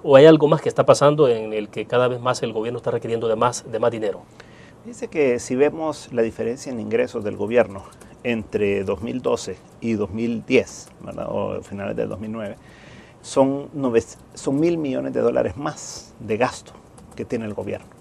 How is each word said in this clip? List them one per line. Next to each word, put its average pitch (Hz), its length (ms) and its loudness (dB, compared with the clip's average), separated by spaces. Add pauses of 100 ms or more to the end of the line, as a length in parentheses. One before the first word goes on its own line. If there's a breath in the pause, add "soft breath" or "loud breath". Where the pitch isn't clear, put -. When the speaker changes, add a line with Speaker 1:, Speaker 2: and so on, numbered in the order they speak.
Speaker 1:
o 139 140 8
hay 147 100 12
algo 151 200 10
más 156 140 2
que - 80 -6
está 123 160 0
pasando 143 440 6
en 110 240 0
el 107 160 -4
que - 180 -8
cada 123 220 2
vez 123 120 -4
más 123 220 -2
el 113 100 -4
gobierno 113 260 -4
está 117 120 -4
requiriendo 117 380 -2
de 107 80 2
más, 120 340 -2
de 110 80 -6
más 120 120 2
dinero? 107 320 -4 (600 soft breath)
Speaker 2:
Dice 233 240 -12
que 131 300 2
si 127 180 -4
vemos 151 560 -2
la 120 80 0
diferencia 113 500 -4
en 123 80 -8
ingresos 113 460 -2
del 104 140 -6
gobierno 104 440 0 (400 soft breath)
entre 104 600 -2
dos 95 180 -4
mil 123 180 -6
doce 120 360 -4 (240)
y 113 140 -2
dos 101 160 -2
mil 113 360 -6
diez, - 420 0 (120)
¿verdad? 110 300 -10
O 101 320 -6
finales 104 340 -10
del 113 120 -4
dos 98 120 -12
mil 107 120 -10
nueve, 110 240 -10 (680 soft breath)
son 139 520 2
nove-, 123 300 2 (300)
son 139 260 -2
mil 170 180 2
millones 135 340 -4
de 120 80 -2
dólares 120 360 0
más - 640 -12
de 107 160 -4
gasto - 360 -4 (440)
que 107 80 -10
tiene 113 220 -6
el 104 80 -10
gobierno. 98 320 -10 (140)